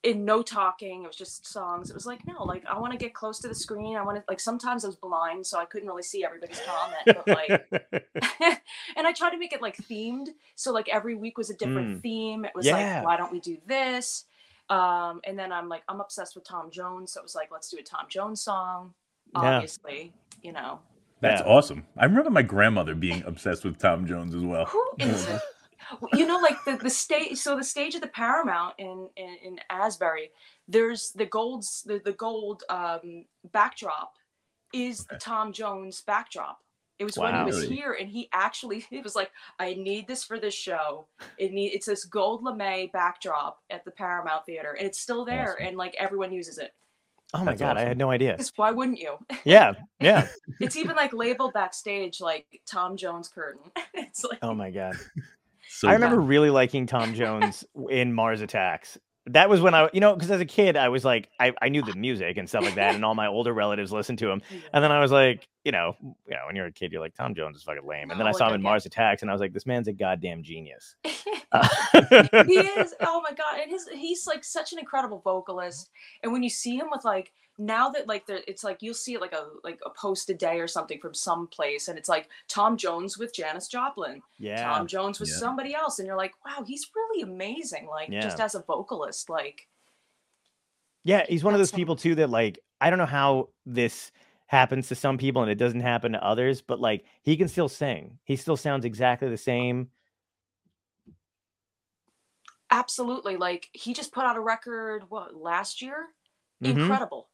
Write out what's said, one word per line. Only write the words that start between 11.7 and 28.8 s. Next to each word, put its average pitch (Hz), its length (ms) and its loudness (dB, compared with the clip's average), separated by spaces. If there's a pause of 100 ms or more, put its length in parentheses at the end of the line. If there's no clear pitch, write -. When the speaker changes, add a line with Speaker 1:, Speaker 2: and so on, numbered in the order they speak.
Speaker 2:
Mm. 92 120 -8
Speaker 1:
theme. 220 440 -6
It - 80 -12
was - 160 2
Speaker 2:
Yeah. - 20 4
Speaker 1:
like, 202 260 0
"Why 170 200 2
don't 175 140 -6
we 175 80 -8
do 175 260 -10
this?" 254 600 -4 (440)
Um, 175 540 0
and 196 140 -8
then 190 140 -8
I'm 175 160 -6
like, 165 200 -10
I'm 202 120 -10
obsessed - 360 -12
with 180 80 -20
Tom 165 260 -12
Jones, 180 420 -12
so - 80 -14
it - 40 -20
was - 120 -16
like, 156 160 -8
"Let's - 180 -14
do 170 80 -12
a 143 60 -14
Tom 151 260 -10
Jones 208 320 -6
song," 185 520 -6 (400)
Speaker 2:
Yeah. 131 320 4
Speaker 1:
obviously, 160 480 -14 (280)
you 170 100 -14
know. 135 300 -12 (380)
Speaker 3:
That's 104 200 4
Speaker 2:
Yeah. - 60 -2
Speaker 3:
awesome. 131 400 8 (100)
I - 80 6
remember 262 260 6
my 160 120 6
grandmother 101 520 4
being 85 300 0
obsessed 87 400 -4
with 90 140 -4
Tom 90 280 4
Jones 85 280 -6
as 87 80 -4
well. 85 240 0
Speaker 1:
Who 453 180 0 (160)
isn't? 208 480 -2
Speaker 2:
<laughs> - 640 -10
Speaker 1:
You 320 140 6
know, 339 120 2
like, 320 260 4
the, 269 120 -2
the 254 140 -4
stage, 302 480 -2
so 285 180 -2
the 269 80 -4
stage 285 320 -4
at 330 60 -8
the 294 60 -10
Paramount 233 720 -2
in, 185 380 -14